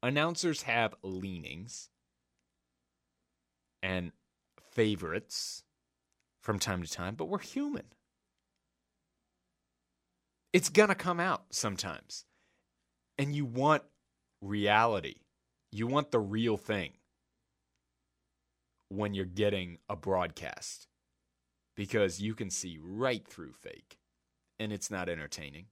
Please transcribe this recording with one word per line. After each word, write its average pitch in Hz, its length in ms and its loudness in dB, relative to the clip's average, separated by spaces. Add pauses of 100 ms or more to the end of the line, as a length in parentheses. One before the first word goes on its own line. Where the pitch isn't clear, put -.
Announcers 151 600 0
have 117 420 2
leanings 92 840 -8 (1900)
and 92 300 -2 (640)
favorites 95 880 -2 (800)
from 104 180 0
time 90 240 -2
to 82 80 -8
time, 92 240 -6
but 160 120 -4
we're 190 120 -2
human. 294 460 -6 (2750)
It's - 160 4
gonna 202 280 6
come 175 240 -2
out 175 300 0
sometimes. - 760 -6 (920)
And 143 160 0
you 147 120 0
want 135 400 4 (560)
reality. 104 720 4 (560)
You 110 160 -2
want 139 240 2
the 123 80 4
real 110 380 2
thing 98 380 -2 (1900)
when 101 260 -2
you're 98 100 0
getting 92 540 0 (100)
a 101 60 -2
broadcast, 85 920 -4 (880)
because 98 440 2
you 107 140 -2
can 104 160 -6
see 90 320 -6
right 110 440 -2
through 73 260 -14
fake, - 460 -18 (600)
and 107 140 -4
it's 101 180 -6
not 90 180 -2
entertaining. 78 640 -8